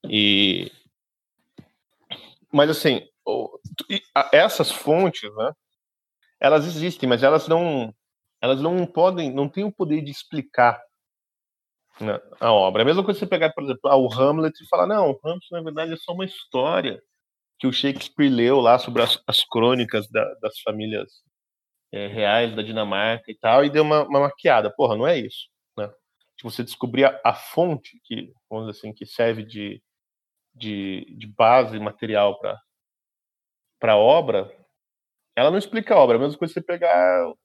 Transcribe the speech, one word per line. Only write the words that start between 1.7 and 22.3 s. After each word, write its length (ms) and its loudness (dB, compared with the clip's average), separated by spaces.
mas 180 4
assim, 380 -2
o, 320 -6
e 120 -6
a, 180 0
essas 380 4
fontes, 640 -2
né? 180 -4
Elas 260 4
existem, 420 -6
mas 160 2
elas 240 4
não, 460 -2
elas 200 0
não 260 -2
podem, 440 0
não 160 -2
têm 160 -6
o 80 -6
poder 300 -4
de 100 -12
explicar, 720 -2
né, 200 -4
a 120 2
obra. 300 4
A 40 4
mesma 180 2
coisa 160 -2
você 80 -6
pegar, 260 0
por 100 -10
exemplo, 220 -6
ah, 100 4
o 160 4
Hamlet 520 0
e 40 -20
falar, 200 2
"Não, 240 0
o 120 -8
Hamlet, 280 -8
na 100 -10
verdade, 320 -10
é 40 -12
só 160 -12
uma 120 -8
história 720 -4
que 80 -2
o 60 0
Shakespeare 560 -2
leu 300 2
lá 200 6
sobre 240 -2
as, 240 -2
as 160 0
crônicas 680 0
da, 140 -2
das 200 -8
famílias, 600 -8
é, 160 -10
reais 480 0